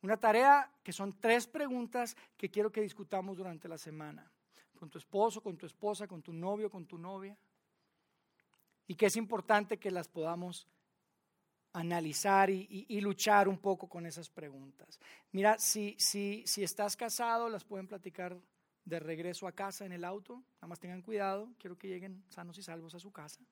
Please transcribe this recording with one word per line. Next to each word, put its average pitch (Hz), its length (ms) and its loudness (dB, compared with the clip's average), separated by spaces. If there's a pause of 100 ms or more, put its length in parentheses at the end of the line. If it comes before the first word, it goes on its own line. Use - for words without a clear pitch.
Una 208 140 2
tarea 254 540 8 (120)
que 185 100 -8
son 196 260 -6
tres 233 280 6
preguntas 247 680 -4 (220)
que 196 140 -6
quiero 208 200 0
que 214 100 -2
discutamos 196 540 -4
durante 175 320 -12
la 165 120 -12
semana. 156 520 -14 (460)
Con 156 140 -18
tu 165 80 -14
esposo, 202 420 2
con 180 160 -8
tu 175 80 -14
esposa, 208 420 -6
con 170 140 -12
tu 175 100 -14
novio, 196 380 -2
con 185 160 -14
tu 175 140 -16
novia. 190 360 -12 (1500)
Y 180 100 -8
que 208 120 4
es 196 100 2
importante 208 640 2
que 202 100 -4
las 185 180 -4
podamos 170 600 -6 (1040)
analizar 175 760 4
y, 196 200 -2
y, 202 280 -6
y 202 40 0
luchar 202 460 6
un 196 100 0
poco 190 320 -2
con 170 160 -10
esas 165 240 -12
preguntas. 139 680 -18 (320)
Mira, 208 260 6
si, 208 420 0
si, 202 460 0
si - 180 0
estás 202 320 -2
casado, 233 540 0
las 214 160 -6
pueden 190 220 -8
platicar 180 520 -10 (480)
de 165 140 -4
regreso 165 460 -6
a 175 40 -8
casa 196 340 -8
en 185 60 -10
el 175 140 -8
auto. 202 360 -10 (140)
Nada 175 120 -20
más 170 120 -12
tengan 180 220 -12
cuidado, 202 480 -2 (100)
quiero 180 180 -14
que 196 120 -12
lleguen 185 400 -10
sanos 175 280 -14
y 196 60 -16
salvos 165 320 -12
a 175 40 -12
su 190 120 -18
casa. 151 300 -16 (100)